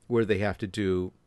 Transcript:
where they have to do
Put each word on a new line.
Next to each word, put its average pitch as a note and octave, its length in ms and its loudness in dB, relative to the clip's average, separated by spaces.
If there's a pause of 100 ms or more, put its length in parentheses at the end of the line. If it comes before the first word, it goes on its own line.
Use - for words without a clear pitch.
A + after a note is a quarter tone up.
where A#2 160 2
they G2+ 140 2
have G2 220 -2
to A2 80 -4
do F#2 440 -2 (160)